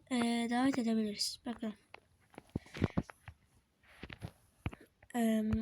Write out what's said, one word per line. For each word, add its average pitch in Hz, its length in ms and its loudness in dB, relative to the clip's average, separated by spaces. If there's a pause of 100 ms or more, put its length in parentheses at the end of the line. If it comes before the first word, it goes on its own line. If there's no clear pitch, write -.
(120)
eee, 233 380 2
davet 262 280 2
edebiliriz. 220 680 0
Bakalım. 220 300 -6 (3500)
Eee, 220 280 4 (180)